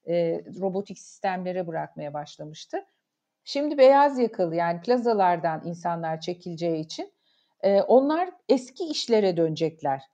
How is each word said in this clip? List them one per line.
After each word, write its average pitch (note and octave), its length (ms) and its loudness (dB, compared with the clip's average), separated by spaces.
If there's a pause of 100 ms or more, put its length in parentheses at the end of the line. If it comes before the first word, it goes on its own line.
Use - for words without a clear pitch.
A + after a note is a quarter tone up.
e, E3+ 360 -2 (160)
robotik F#3+ 380 -4
sistemlere F#3 680 -6
bırakmaya D3+ 480 -8
başlamıştı. D3+ 640 -12 (680)
Şimdi D4 340 -4
beyaz C#4 400 8
yakalı, G3 360 0
yani E3+ 260 0
plazalardan F3+ 840 0
insanlar E3 560 -6
çekileceği E3+ 640 -6
için, E4 280 -12 (480)
e, G3 220 4
onlar D#4 480 4 (180)
eski C4+ 360 -2
işlere G#3+ 520 0
dönecekler. D#3+ 640 -2 (120)